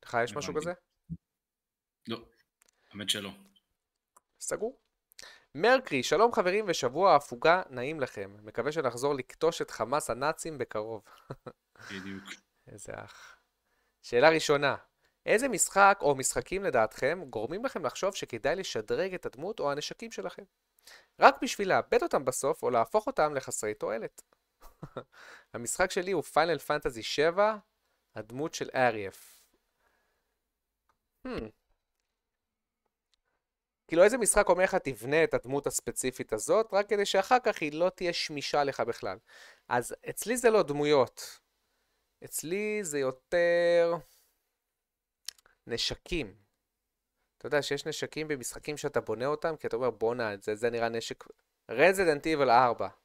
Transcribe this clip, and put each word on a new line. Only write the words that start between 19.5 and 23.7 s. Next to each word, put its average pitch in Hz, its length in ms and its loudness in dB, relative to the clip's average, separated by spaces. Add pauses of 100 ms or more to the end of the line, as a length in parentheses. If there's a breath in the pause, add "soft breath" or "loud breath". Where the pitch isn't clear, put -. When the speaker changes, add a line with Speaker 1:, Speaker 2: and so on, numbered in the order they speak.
Speaker 1:
או 143 120 -2
הנשקים 156 400 -8
שלכם? 190 320 -10 (760 loud breath)
רק 220 220 10
בשביל 202 280 -4
לאבד 160 340 2
אותם 185 220 -2
בסוף 135 380 -2
או 123 60 2
להפוך 123 380 2
אותם 151 280 0
לחסרי 117 380 -6